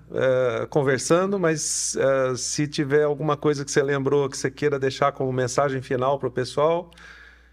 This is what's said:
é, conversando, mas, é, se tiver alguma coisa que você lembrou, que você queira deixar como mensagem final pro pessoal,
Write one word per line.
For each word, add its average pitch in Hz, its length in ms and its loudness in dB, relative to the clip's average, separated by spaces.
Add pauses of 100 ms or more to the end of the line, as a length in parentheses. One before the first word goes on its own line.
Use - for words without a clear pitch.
(120)
é, 123 540 0
conversando, 160 720 2
mas, - 580 -2
é, 135 400 2
se 147 320 -4
tiver 147 340 0
alguma 147 340 0
coisa 143 280 0
que - 80 -10
você 147 100 4
lembrou, 139 480 2
que 135 80 -10
você 135 120 -2
queira 143 280 -2
deixar 135 320 0
como 131 220 -4
mensagem 127 500 0
final 131 340 0
pro 131 140 -4
pessoal, 156 640 -2 (600)